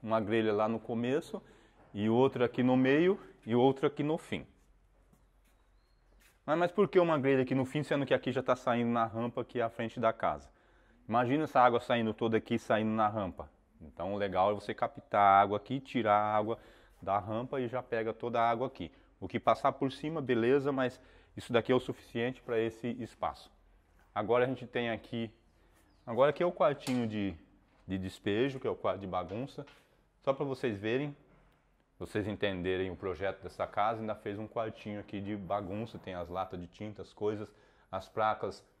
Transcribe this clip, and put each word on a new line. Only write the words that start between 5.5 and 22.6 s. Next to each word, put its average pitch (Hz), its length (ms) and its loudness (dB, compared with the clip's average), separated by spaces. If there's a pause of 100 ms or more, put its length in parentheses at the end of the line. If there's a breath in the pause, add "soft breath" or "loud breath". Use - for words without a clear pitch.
Mas, 151 140 0
mas 175 140 0
por 202 140 4
que 185 140 4
uma 165 180 4
grelha 135 240 4
aqui 131 120 0
no 135 100 2
fim, 151 180 -2
sendo 143 220 0
que - 80 0
aqui 131 180 0
já 127 120 -2
tá 127 120 2
saindo 120 360 0
na 117 160 0
rampa 117 360 -6
que - 160 -8
é 117 40 0
a 113 80 0
frente 113 280 -8
da 113 140 2
casa? 78 380 -4 (580 soft breath)
Imagina 123 360 2
essa 139 160 2
água 123 200 6
saindo 117 320 0
toda 113 240 0
aqui, 113 220 0
saindo 110 320 0
na 110 180 2
rampa. 101 400 -6 (320)
Então 85 340 -8
o - 20 -4
legal 98 340 2
é 107 40 2
você 101 200 -6
captar - 460 -2
a 98 200 10
água 101 160 4
aqui, 127 240 -6
tirar 107 360 2
a 107 200 2
água 107 220 0 (420 loud breath)
da 95 180 0
rampa 113 420 -4
e 123 80 -2
já 123 140 -6
pega 113 300 -4
toda 120 280 -2
a 117 80 4
água 117 180 0
aqui. - 260 -10 (260 soft breath)
O 98 80 -12
que 110 140 -4
passar 131 320 4
por 135 180 -2
cima, 156 300 -6
beleza, 131 520 2
mas 131 280 -2 (360 soft breath)
isso - 160 -10
daqui 117 200 4
é - 20 6
o 127 60 4
suficiente 120 600 -6
pra 117 160 -2
esse 113 300 -2 (140)